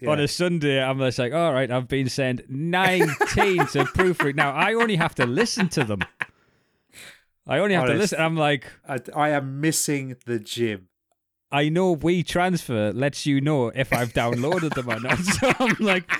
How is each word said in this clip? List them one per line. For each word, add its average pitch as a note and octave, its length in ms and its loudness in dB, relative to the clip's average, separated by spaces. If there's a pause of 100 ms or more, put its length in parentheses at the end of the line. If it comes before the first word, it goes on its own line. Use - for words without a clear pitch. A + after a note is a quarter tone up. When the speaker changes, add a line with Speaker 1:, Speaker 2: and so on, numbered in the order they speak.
Speaker 1:
then C3 80 -2
on D3+ 80 2
Speaker 2:
yeah. D3 80 2
Speaker 1:
a - 20 -2
Sunday, D3 560 0
I'm C3+ 160 -2
just C3 200 0
like, B2 120 0
"All E3 220 2
right, B2+ 180 0
I've B2+ 160 -2
been C3+ 220 0
sent B2+ 400 -2
nineteen F3+ 1080 2
Speaker 2:
<laughs> - 80 2
Speaker 1:
to - 180 0
proofread." F3+ 500 0
Now, C#3+ 160 2
I F3 220 0
only A3+ 240 2
have D#3+ 180 0
to C3 100 2
listen F#3 440 0
to B2+ 160 0
them. G2+ 160 -4 (1400)
I C3+ 140 -2
only G3 160 2
have E3+ 100 2
Speaker 2:
Honest. B2 100 2
Speaker 1:
to E3+ 60 0
listen. E3+ 180 -2
I'm E3 160 0
like, D3 320 0 (220)
Speaker 2:
I, C3+ 100 -6 (160)
I D3+ 140 2
am C#3 320 -2
missing C#3+ 640 -2
the A#2+ 120 -2
gym. G#2 520 -4 (600)
Speaker 1:
I D3 200 2
know F3+ 260 2
WeTransfer D#3 1000 0
lets C3+ 320 -4
you C#3 140 2
know C#3 300 2
if C3 240 -2
I've A#2+ 180 -2
downloaded C3+ 600 -2
them B2 160 -6
or A2 100 -4
not. B2 180 -2
<laughs> F3+ 60 -4 (160)
So B3+ 200 2
I'm A#3 200 0
like, F#3 400 0